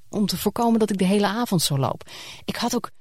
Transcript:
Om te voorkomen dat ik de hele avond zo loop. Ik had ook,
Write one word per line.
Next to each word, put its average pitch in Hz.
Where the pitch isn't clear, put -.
Om 208
te 180
voorkomen 226
dat 214
ik 202
de 202
hele 202
avond 208
zo 139
loop. 127
Ik -
had 240
ook, -